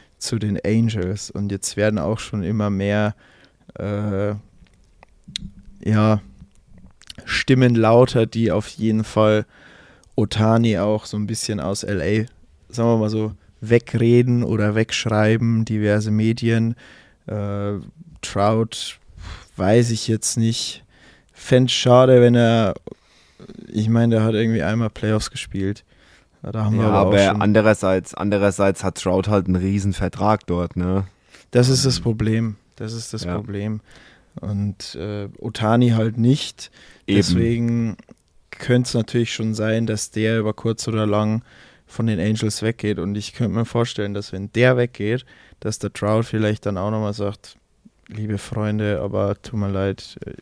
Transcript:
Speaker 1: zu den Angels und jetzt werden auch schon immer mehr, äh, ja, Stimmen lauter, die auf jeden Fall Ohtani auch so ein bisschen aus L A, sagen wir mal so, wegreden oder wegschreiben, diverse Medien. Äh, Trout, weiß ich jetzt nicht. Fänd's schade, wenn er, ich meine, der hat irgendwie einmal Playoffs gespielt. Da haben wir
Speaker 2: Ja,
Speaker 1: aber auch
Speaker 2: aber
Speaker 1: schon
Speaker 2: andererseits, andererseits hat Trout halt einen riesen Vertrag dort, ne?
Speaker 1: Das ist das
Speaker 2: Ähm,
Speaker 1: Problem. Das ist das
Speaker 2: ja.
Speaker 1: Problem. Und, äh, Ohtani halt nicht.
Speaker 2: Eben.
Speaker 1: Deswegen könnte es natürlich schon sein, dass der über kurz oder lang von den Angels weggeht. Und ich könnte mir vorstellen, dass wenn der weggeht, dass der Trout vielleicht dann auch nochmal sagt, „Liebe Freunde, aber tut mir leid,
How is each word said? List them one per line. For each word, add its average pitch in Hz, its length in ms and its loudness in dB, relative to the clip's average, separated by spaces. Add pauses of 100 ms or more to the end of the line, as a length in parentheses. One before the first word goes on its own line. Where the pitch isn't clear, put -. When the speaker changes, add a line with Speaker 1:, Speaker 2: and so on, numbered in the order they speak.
(160)
Speaker 1:
zu - 220 -6
den 104 260 -4
Angels 107 680 0
und 101 220 -4
jetzt - 240 -8
werden 107 220 2
auch 95 220 -2
schon 104 220 -6
immer 104 280 -2
mehr, 101 440 0 (640)
äh, 104 560 -4 (1500)
ja, 107 380 2 (1040)
Stimmen 127 480 2
lauter, 113 500 4
die 113 260 -2
auf 95 180 -2
jeden 110 360 -2
Fall 107 400 2 (720)
Ohtani 110 640 2
auch 104 260 0
so - 140 -10
ein 104 80 -4
bisschen 107 340 -6
aus 95 220 -4
L 98 180 -4
A, - 720 -4
sagen 117 160 0
wir 117 80 4
mal 107 140 0
so, 107 240 -2 (260)
wegreden 120 840 4
oder 104 320 0
wegschreiben, 110 880 0
diverse 107 480 0
Medien. 113 640 0 (500)
Äh, 101 460 -6 (500)
Trout, 110 800 -2 (560)
weiß 113 340 4
ich 113 160 -4
jetzt - 300 -2
nicht. 113 480 -4 (480)
Fänd's 127 400 2
schade, 127 480 8
wenn 120 160 8
er, 113 380 4 (920)
ich 107 220 -2
meine, 117 260 4
der 110 100 4
hat 113 100 2
irgendwie 113 280 0
einmal 110 280 0
Playoffs 110 420 -2
gespielt. - 520 -6 (580)
Da 113 220 -6
haben 107 120 2
wir 113 80 2
Speaker 2:
Ja, 107 60 4
Speaker 1:
aber 98 100 4
auch 98 60 4
Speaker 2:
aber 101 120 4
Speaker 1:
schon 98 240 4
Speaker 2:
andererseits, 104 720 2
andererseits 98 720 2
hat - 180 -4
Trout 95 260 0
halt 101 180 2
einen 92 100 0
riesen 98 360 0
Vertrag 104 540 -2
dort, 87 300 -4
ne? 95 320 -2 (420)
Speaker 1:
Das 123 180 4
ist 131 160 2
das 131 120 0
Speaker 2:
Ähm, - 80 -8
Speaker 1:
Problem. 110 520 -2 (200)
Das 110 160 -10
ist 113 200 -12
das 107 120 -8
Speaker 2:
ja. 87 100 -6
Speaker 1:
Problem. 104 460 -6 (600)
Und, 101 540 -6
äh, 101 340 -8 (120)
Ohtani 117 500 2
halt 113 260 0
nicht. - 540 0 (380)
Speaker 2:
Eben. 98 80 2
Speaker 1:
Deswegen 117 800 0 (560)
könnte 123 340 0
es - 80 -8
natürlich 117 400 -2
schon 110 200 -4
sein, 110 320 -2
dass 110 260 -6
der 110 260 0
über 107 140 -2
kurz - 340 -4
oder 110 200 -2
lang 107 360 0 (480)
von 113 160 -4
den 107 140 0
Angels 107 420 -2
weggeht. 107 360 -2
Und 92 160 -4
ich 104 180 -8
könnte 107 220 -4
mir 113 100 -2
vorstellen, 113 480 -4
dass 101 180 -10
wenn 98 220 -12
der 127 240 4
weggeht, 120 480 -4 (340)
dass - 200 -8
der 101 120 -8
Trout 107 340 0
vielleicht 107 420 -2
dann 101 100 -4
auch 98 140 -4
nochmal 107 240 -4
sagt, 101 420 -10 (520)
„Liebe 107 280 -6
Freunde, 107 640 -4
aber 101 400 -2
tut - 180 -8
mir 101 120 -2
leid, 98 480 -4 (240)